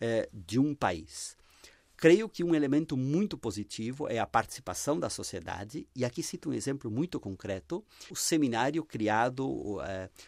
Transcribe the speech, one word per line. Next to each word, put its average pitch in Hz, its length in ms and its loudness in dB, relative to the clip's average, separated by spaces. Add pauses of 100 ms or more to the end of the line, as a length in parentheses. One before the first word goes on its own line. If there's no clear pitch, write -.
eh, 113 320 0
de 101 280 -2
um 147 160 2
país. - 600 -4 (640)
Creio 190 300 8
que - 160 -4
um 170 100 4
elemento 147 400 2
muito 151 420 0
positivo 113 680 -6
é 113 120 -2
a 104 60 0
participação - 720 0
da 139 120 -2
sociedade, 98 840 -8
e 123 120 -2
aqui 139 180 -4
cito - 260 -8
um 135 40 -2
exemplo 131 360 -4
muito 139 300 -2
concreto, 98 640 -8 (260)
o 190 60 -16
seminário 147 720 2
criado, 117 960 0
eh, 95 280 -6 (180)